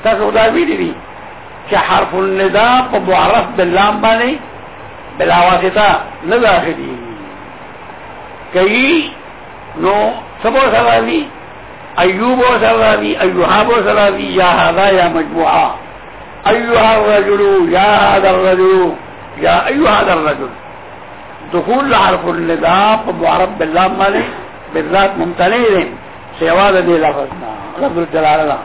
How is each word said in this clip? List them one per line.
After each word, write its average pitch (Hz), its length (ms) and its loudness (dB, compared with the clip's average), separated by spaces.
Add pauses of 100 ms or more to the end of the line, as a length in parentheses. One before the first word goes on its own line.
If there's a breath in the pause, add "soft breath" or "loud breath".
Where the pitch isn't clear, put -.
تاسو 214 280 0
دا 220 120 2 (100)
ویلي 320 240 0
دي؟ 175 160 -4 (760)
چې 202 40 0
حرف 190 380 0
الندا 190 800 2
په 214 80 0
معرف 185 460 2 (120)
باللام 196 440 2
باندې 226 300 2 (880)
بلا 170 200 2
واسطه 185 600 2 (240)
نه 190 140 0
داخلي 156 580 0 (1600)
کوي، 247 560 2 (680)
نو 202 340 0 (320)
څه 214 40 2
به 233 120 2
سره 233 300 2
راځي؟ 233 340 2 (760)
ایوب 196 380 2
به 247 220 4
سره 226 240 2
راځي، 214 380 2
ایوها 185 420 2
به 233 100 2
سره 208 360 2
راځي، 190 180 -4 (140)
یا 180 40 4
هذا 175 460 2
یا 185 180 4
مجموعه، 160 600 0 (760)
ایها 226 500 4
الرجل، 202 440 2 (280)
یا 190 260 4
هذا 196 340 4
الرجل، 185 640 4 (460)
یا - 300 2
ایها 214 340 2
هذا 190 120 2
الرجل. 143 380 -2 (1040)
دخول 240 420 0
حرف 185 300 2
الندا 170 800 2
په - 60 -4 (100)
معرف 180 280 0 (100)
باللام 170 400 2
باندې 202 240 0 (500)
بالذات 175 440 0
ممتنع 175 400 0
دی، 208 300 2 (520)
سوا 180 320 4
د 185 140 4
دې 175 100 4 (100)
لفظ 139 240 -2 (120)
نه، - 440 -8
رب 175 120 -2
الجلال 156 500 2
نه. 143 180 -2